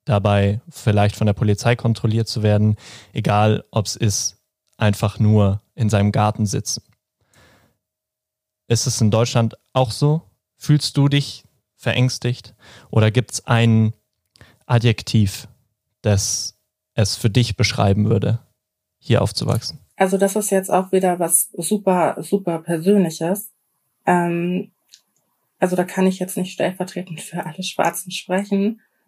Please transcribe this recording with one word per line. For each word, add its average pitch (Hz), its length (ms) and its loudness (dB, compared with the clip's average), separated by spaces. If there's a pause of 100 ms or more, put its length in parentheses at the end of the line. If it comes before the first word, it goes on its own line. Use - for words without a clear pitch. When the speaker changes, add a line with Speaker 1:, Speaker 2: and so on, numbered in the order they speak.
Speaker 1:
dabei 101 640 2
vielleicht 104 460 0
von 110 120 -2
der 104 80 2
Polizei 110 420 0
kontrolliert 113 520 -2
zu 110 140 -6
werden, 107 340 4 (360)
egal, 104 580 2
ob 104 160 -2
es - 80 -8
ist, - 440 -4 (380)
einfach 104 440 0
nur 104 420 4 (120)
in 110 140 -2
seinem 101 220 2
Garten 107 340 0
sitzen. 104 380 -6 (1800)
Ist 117 200 0
es 123 140 -2
in 110 100 4
Deutschland 113 460 0 (160)
auch 127 200 0
so? 151 300 0 (340)
Fühlst - 400 0
du 143 120 4
dich 143 360 -2 (320)
verängstigt? - 800 -4 (360)
Oder 110 200 4
gibt's - 360 -4
ein 113 480 4 (720)
Adjektiv, 113 800 0 (540)
das - 580 -2 (360)
es - 220 0
für 117 140 0
dich 120 260 0
beschreiben 104 540 0
würde, 107 300 0 (580)
hier - 240 0
aufzuwachsen? - 560 -4 (180)
Speaker 2:
Also 190 220 0
das 190 180 0
ist 208 140 -2
jetzt 190 200 0
auch 185 200 0
wieder 185 300 0
was - 360 -2
super, 180 600 0
super 175 400 -2
Persönliches. 170 920 0 (540)
Ähm, 175 680 -2 (840)
also 180 180 0
da 180 80 0
kann 185 220 -2
ich 185 120 0
jetzt 185 180 -8
nicht 180 160 -6
stellvertretend 180 680 -6
für - 260 -10
alle 170 160 -12
Schwarzen 175 480 -4
sprechen. 202 680 -4 (280)